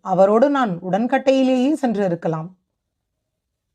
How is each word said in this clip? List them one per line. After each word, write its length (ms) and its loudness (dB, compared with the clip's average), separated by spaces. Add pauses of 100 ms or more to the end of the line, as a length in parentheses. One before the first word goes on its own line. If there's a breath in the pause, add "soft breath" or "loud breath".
அவரோடு 480 2
நான் 320 -2
உடன்கட்டையிலேயே 920 0
சென்றிருக்கலாம். 760 -4 (1300)